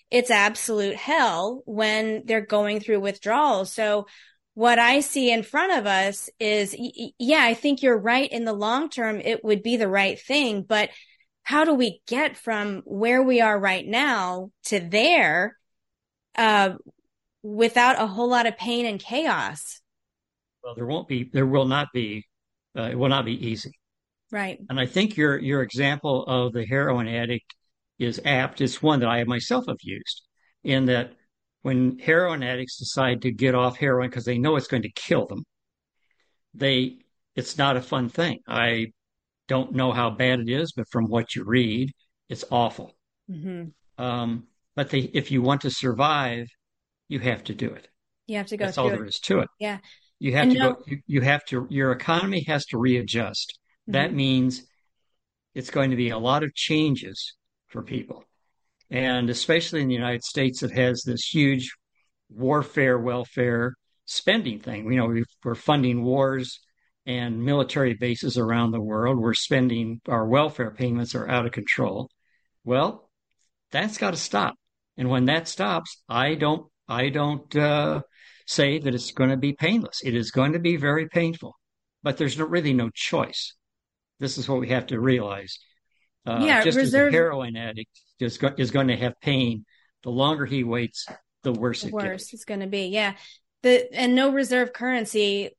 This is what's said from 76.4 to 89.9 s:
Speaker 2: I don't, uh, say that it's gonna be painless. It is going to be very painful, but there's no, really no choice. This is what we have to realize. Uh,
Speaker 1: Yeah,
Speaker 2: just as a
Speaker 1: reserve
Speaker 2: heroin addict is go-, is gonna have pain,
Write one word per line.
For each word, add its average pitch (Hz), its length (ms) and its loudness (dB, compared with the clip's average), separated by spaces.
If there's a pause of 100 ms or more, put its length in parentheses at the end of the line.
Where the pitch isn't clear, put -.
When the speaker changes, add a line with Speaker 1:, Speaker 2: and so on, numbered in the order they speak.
Speaker 2:
I 123 220 -2
don't, 147 480 -2
uh, 147 460 2 (440)
say 143 320 2
that 143 160 0
it's 117 180 -6
gonna 131 240 2
be 143 180 0
painless. 190 500 -2
It 123 100 0
is 117 160 -2
going 135 220 2
to 170 60 -2
be 170 180 2
very 147 320 0
painful, 165 480 -2 (460)
but 139 160 -2
there's 135 200 0
no, 160 60 -2
really 156 300 0
no 117 180 0
choice. - 640 -4 (640)
This 135 160 -6
is 135 120 -6
what 131 120 0
we 113 80 -4
have 123 200 0
to 117 120 -4
realize. 104 580 -2 (680)
Uh, 233 180 -2
Speaker 1:
Yeah, 262 180 4
Speaker 2:
just 247 140 2
as 262 180 2
a 269 40 6
Speaker 1:
reserve 285 160 4
Speaker 2:
heroin 139 420 0
addict 110 340 -10 (300)
is 117 180 -2
go-, 135 200 0
is 127 120 0
gonna 135 260 2
have 120 240 -4
pain, 120 440 0 (400)